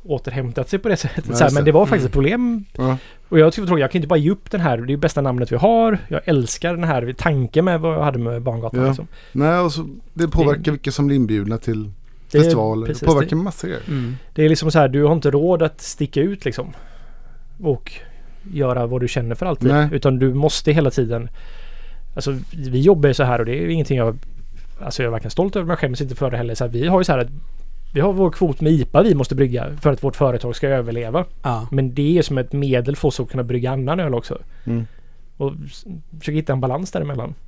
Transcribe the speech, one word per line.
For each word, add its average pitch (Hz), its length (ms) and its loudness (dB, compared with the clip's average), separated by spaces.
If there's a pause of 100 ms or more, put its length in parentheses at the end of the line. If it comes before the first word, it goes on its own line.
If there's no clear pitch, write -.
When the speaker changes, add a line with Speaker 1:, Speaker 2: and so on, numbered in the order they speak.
Speaker 1:
återhämtat 131 640 -4
sig 196 100 -2
på 220 100 -2
det 190 80 2
sättet. - 300 -4
Speaker 2:
Ja, 113 60 -4
Speaker 1:
Så - 60 0
här, 160 60 8
Speaker 2:
just 135 100 4
Speaker 1:
men 143 100 4
Speaker 2:
det. - 60 8
Speaker 1:
det - 20 2
var 180 120 8
faktiskt 190 160 2
Speaker 3:
Mm. 127 80 0
Speaker 1:
ett - 40 -4
problem. 214 520 0 (120)
Speaker 2:
Ja. 131 200 0 (320)
Speaker 1:
Och 165 100 6
jag 156 140 8
tycker, 180 240 0
jag 135 140 2
kan 180 80 0
inte 151 80 -2
bara 165 120 4
ge 147 120 4
upp - 200 -6
den 196 100 -2
här. 139 160 2
Det 117 60 -6
är 127 60 -6
ju 143 80 0
bästa 147 240 0
namnet 123 300 0
vi - 40 0
har. 220 420 4 (100)
Jag 147 180 -2
älskar 156 480 0
den 170 100 -4
här 131 340 0
tanken 156 480 2
med 175 160 2
vad 160 140 0
jag 156 80 0
hade 135 160 0
med 117 220 -4
Barngatan, 117 400 -4
Speaker 2:
Ja. 131 60 4
Speaker 1:
liksom. 135 200 -2 (240)
Speaker 2:
Nej, 156 280 2
och 175 120 2
så, 151 160 -6 (260)
det 165 140 0
påverkar 151 360 2
Speaker 1:
Det 151 80 0
Speaker 2:
vilka 143 200 -4
som 143 160 0
blir 139 80 2
inbjudna 110 420 0
till 107 340 -4 (400)
Speaker 1:
Det 147 60 4
är 147 40 8
Speaker 2:
festivaler. 113 460 2
Speaker 1:
precis 151 120 -6
Speaker 2:
Det - 60 -8
påverkar 147 240 4
Speaker 1:
det. 156 60 0
Speaker 2:
massor 175 320 -4
av 180 60 -6
grejer. - 140 -10 (120)
Speaker 3:
Mm. 123 160 -6 (180)
Speaker 1:
Det 151 120 4
är 156 40 6
liksom 156 220 2
så 160 80 6
här, 143 80 6
du 135 160 2
har 151 100 6
inte 147 180 2
råd 165 320 2
att - 180 -2
sticka - 400 -4
ut, 190 240 -2
liksom, - 280 -6 (880)
och 143 280 -2 (640)
göra 127 320 0
vad 123 160 -2
du 123 60 0
känner 117 280 -2
för - 100 -4
alltid. 147 260 2
Speaker 2:
Nej. 147 200 4
Speaker 1:
Utan 131 280 2
du 131 140 4
måste 147 380 2
hela 160 200 4
tiden, 117 380 -2 (840)
alltså, 139 200 -4 (340)
vi 127 120 0
jobbar 156 260 6
ju 135 60 6
så 139 100 2
här 123 160 2
och 117 60 2
det 131 180 -2
är 170 60 -2
ingenting 156 280 0
jag... 113 200 2 (640)
Alltså, 143 220 -4
jag 120 40 2
är 117 40 0
varken 110 200 -4
stolt 185 240 0
över, 185 120 -2
men 170 100 0
skäms 127 240 -2
inte 131 140 -4
för 131 160 0
det 120 60 -2
heller. 120 180 -2
Så 127 80 -2
här, 117 80 -2
vi 120 160 0
har 185 120 4
ju 185 40 4
så 170 80 2
här 135 80 4
att 120 80 0 (680)
vi 139 80 2
har 190 120 4
vår 180 180 4
kvot 156 300 0
med 156 100 4
ipa 147 320 4
vi 208 120 6
måste 139 200 0
brygga 131 300 2 (160)
för 151 100 4
att 131 120 -2
vårt 139 120 0
företag 123 400 0
ska - 120 -2
överleva. 120 580 -2 (180)
Speaker 3:
Ja. 120 280 -2
Speaker 1:
Men 135 220 0
det 147 240 2
är 165 40 6
som 139 160 0
ett 127 160 -2
medel 135 420 0
för - 120 0
oss 131 120 0
att 120 100 -4
kunna 131 140 -4
brygga 123 280 -2
annan 135 280 -2
öl 156 140 0
också. - 240 -4 (280)
Speaker 2:
Mm. 117 200 -2 (520)
Speaker 1:
Och 139 160 -4 (140)
s-, - 180 -16 (340)
försöka 151 160 -6
hitta 156 180 0
en 127 80 0
balans 135 300 -4
däremellan. 143 420 -6 (140)